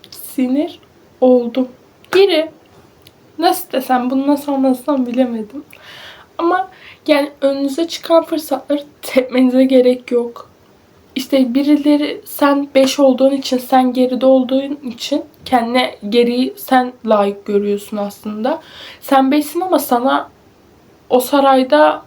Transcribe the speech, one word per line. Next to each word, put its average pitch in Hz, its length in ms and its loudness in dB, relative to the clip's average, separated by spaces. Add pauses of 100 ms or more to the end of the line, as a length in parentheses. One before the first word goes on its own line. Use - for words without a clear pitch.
(100)
sinir 277 680 -4 (420)
oldum. 254 480 2 (460)
Biri, 349 360 2 (880)
nasıl 349 340 -2
desem, 254 380 -2
bunu 269 160 -2
nasıl 285 260 -2
anlatsam 262 540 0
bilemedim. 233 580 -4 (720)
Ama 359 300 -2 (380)
yani 294 240 0 (100)
önünüze 277 480 -2
çıkan 330 360 0
fırsatları 285 600 -4 (180)
tepmenize 254 640 2
gerek 247 460 2
yok. 240 400 -4 (640)
İşte 262 380 0
birileri, 294 680 0
sen 285 500 -2
beş 269 260 2
olduğun 269 320 4
için, 269 260 -2
sen 254 340 0
geride 254 340 0
olduğun 262 560 2
için 262 420 -6 (200)
kendine 247 500 0 (140)
geriyi 240 480 0
sen 254 360 0 (140)
layık 202 400 0
görüyorsun 202 500 -2
aslında. 214 640 -6 (400)
Sen 269 300 2
beşsin 302 300 -2
ama 359 180 0
sana 262 500 -2 (800)
o 254 100 2
sarayda 269 840 2